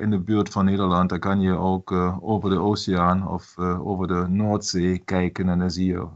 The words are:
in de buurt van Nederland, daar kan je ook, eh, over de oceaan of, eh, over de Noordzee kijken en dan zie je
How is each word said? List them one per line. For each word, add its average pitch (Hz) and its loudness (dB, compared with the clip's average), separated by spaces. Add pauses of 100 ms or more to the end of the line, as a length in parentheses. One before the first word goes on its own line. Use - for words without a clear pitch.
in 107 0
de 101 0
buurt 101 0
van 98 0
Nederland, 92 2
daar 90 -2
kan 98 0
je 92 2
ook, 92 -2
eh, 90 0
over 98 -2
de 95 2
oceaan 92 2
of, 82 -8
eh, 90 -2
over 92 -2
de 90 0
Noordzee 95 0
kijken 92 -2
en 87 2
dan 90 0
zie 90 -2
je 90 -2